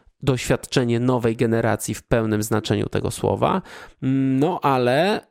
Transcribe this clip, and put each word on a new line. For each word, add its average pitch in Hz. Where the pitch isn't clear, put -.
doświadczenie 127
nowej 120
generacji 113
w -
pełnym 110
znaczeniu 107
tego -
słowa. 127
No 135
ale 139